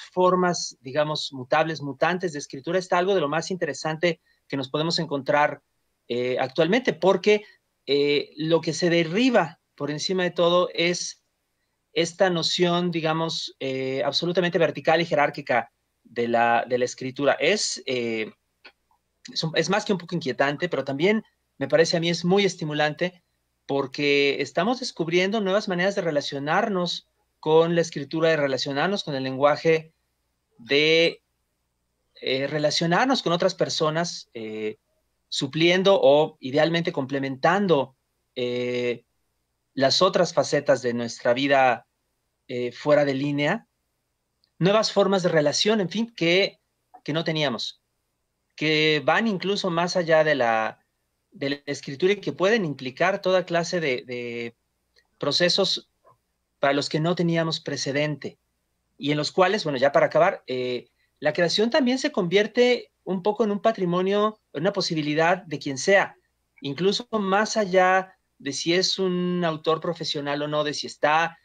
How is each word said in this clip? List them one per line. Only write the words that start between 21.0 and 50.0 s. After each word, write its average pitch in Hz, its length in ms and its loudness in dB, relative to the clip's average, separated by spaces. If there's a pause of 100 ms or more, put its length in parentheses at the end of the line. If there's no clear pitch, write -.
me 139 120 -6
parece 165 280 2
a 165 40 -2
mí 170 100 0
es 170 140 -4
muy 196 200 4
estimulante 151 800 -4 (440)
porque 143 760 0
estamos 185 400 -2
descubriendo 185 600 -2
nuevas 196 280 -2
maneras 185 260 0
de - 80 -2
relacionarnos 165 1080 -2 (320)
con 160 340 4
la 170 60 4
escritura, 160 500 -2
de 160 60 2
relacionarnos 143 680 -2
con 151 100 -6
el 131 80 -4
lenguaje, 143 680 2 (680)
de, 151 640 2 (960)
eh, 131 260 -4
relacionarnos 165 760 0
con 170 100 -2
otras 180 220 0
personas, 160 800 -4
eh, 110 440 -8 (500)
supliendo 175 720 4
o 147 400 6
idealmente 165 520 0
complementando, 139 1040 0 (400)
eh, 123 720 -4 (680)
las 131 260 2
otras 185 320 2
facetas 139 480 2
de 120 140 -2
nuestra 120 400 -2
vida, 131 520 2 (640)
eh, 123 240 -6
fuera 147 320 2
de 139 100 0
línea, 147 520 -2 (920)
nuevas 202 320 2
formas 196 320 2
de 180 60 0
relación, 165 520 2
en 180 100 -2
fin, 226 260 -4
que, 175 420 0 (460)
que 147 80 -6
no 160 100 -2
teníamos, 151 580 -4 (760)
que 156 480 2
van 185 240 2
incluso 190 420 -2
más 170 240 -2
allá 160 300 4